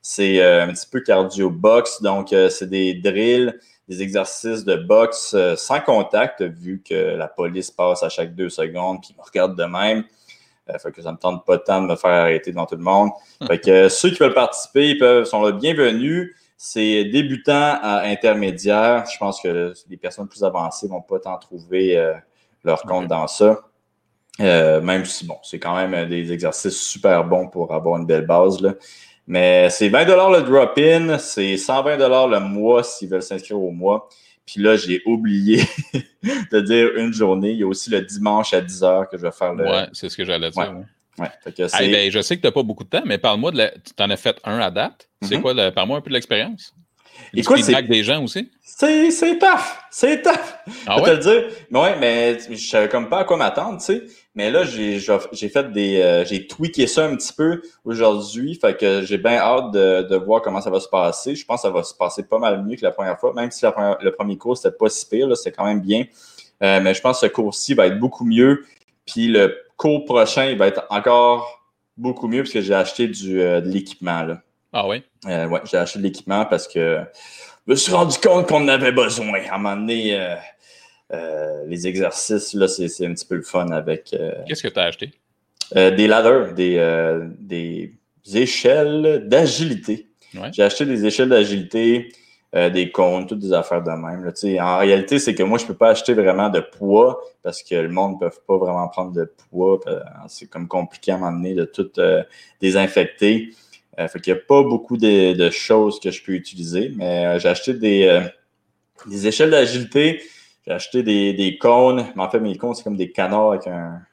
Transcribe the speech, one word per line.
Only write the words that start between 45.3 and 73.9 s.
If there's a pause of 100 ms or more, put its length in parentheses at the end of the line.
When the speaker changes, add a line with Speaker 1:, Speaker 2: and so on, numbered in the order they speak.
Speaker 1:
Mhm.
Speaker 2:
quoi
le...
parle-moi
un
peu
de
l'expérience. (580)
Du
Speaker 1:
Écoute,
Speaker 2:
feedback
Speaker 1:
c'est
Speaker 2:
des
gens
aussi. (100)
Speaker 1:
c'est,
c'est
tough, (420)
c'est
tough. (540)
Speaker 2:
Ah
Speaker 1:
Je
vais
Speaker 2:
ouais ?
Speaker 1:
te
le (220)
dire. (260)
Mais
ouais,
mais (120)
je
savais
comme
pas
à
quoi
m'attendre,
tu
sais. (320)
Mais
là,
j'ai,
j'ai, (160)
j'ai
fait
des,
euh,
j'ai
tweaké
ça
un
petit
peu (240)
aujourd'hui.
Fait
que
j'ai
bien
hâte
de,
de
voir
comment
ça
va
se
passer.
Je
pense
que
ça
va
se
passer
pas
mal
mieux
que
la
première
fois,
même
si
la
première...
le
premier
cours,
c'était
pas
si
pire,
là,
c'était
quand
même
bien. (580)
Euh,
mais
je
pense
que
ce
cours-ci
va
être
beaucoup
mieux. (400)
Puis
le (220)
cours
prochain,
il
va
être
encore (340)
beaucoup
mieux
parce
que
j'ai
acheté
du,
euh,
de
l'équipement,